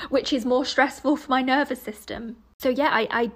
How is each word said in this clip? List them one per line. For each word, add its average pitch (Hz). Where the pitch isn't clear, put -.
which 277
is 240
more 254
stressful 269
for -
my 262
nervous 262
system. 214
So 269
yeah, 269
I, 220
I 233